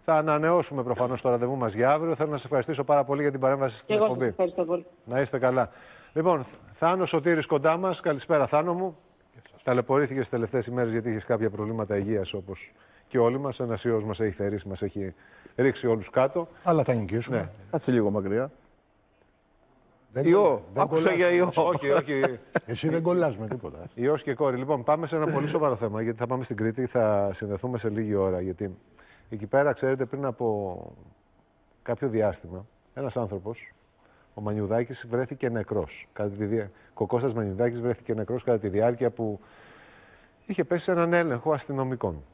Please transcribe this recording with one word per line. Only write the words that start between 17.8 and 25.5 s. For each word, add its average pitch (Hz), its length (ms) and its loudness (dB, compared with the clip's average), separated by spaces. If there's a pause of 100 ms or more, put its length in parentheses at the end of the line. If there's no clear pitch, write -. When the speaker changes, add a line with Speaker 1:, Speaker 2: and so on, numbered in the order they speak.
Speaker 4:
λίγο 107 180 4
μακριά. 104 400 -2 (1600)
Speaker 3:
Δεν 135 140 0
Speaker 4:
Ιώ. 185 160 6
Speaker 3:
κολλά-, 147 180 4 (120)
δεν 127 100 2
Speaker 4:
Άκουσα 160 280 4
Speaker 3:
κολλάς 180 80 2
Speaker 4:
για 180 100 6
Speaker 3:
με 175 80 4
Speaker 4:
ιώ. 180 120 6
Speaker 3:
τίποτα. 160 200 2
Speaker 1:
Όχι, 147 220 0
όχι. 139 320 2 (440)
Speaker 3:
Εσύ 120 220 -4
δεν 165 140 0
κολλάς 165 360 2
με 110 100 -6
τίποτα. 92 300 -8 (160)
Speaker 1:
Ιός 139 280 0
και 139 120 -4
κόρη. 135 220 0
Λοιπόν, 135 280 -2
πάμε 156 220 0
σε 165 100 -4
ένα 156 100 2
πολύ 147 200 0
σοβαρό 147 300 0